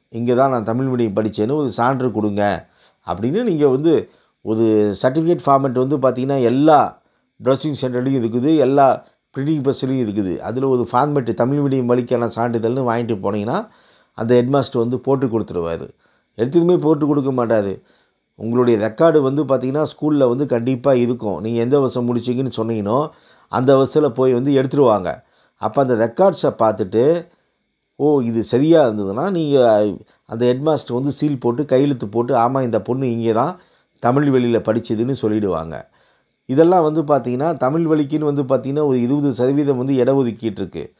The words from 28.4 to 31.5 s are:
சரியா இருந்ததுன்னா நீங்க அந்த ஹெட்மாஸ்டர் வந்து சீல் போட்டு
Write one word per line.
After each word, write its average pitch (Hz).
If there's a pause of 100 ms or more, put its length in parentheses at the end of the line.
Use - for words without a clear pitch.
சரியா 147
இருந்ததுன்னா 107
நீங்க 131 (400)
அந்த 123
ஹெட்மாஸ்டர் 143
வந்து 135
சீல் 143
போட்டு 120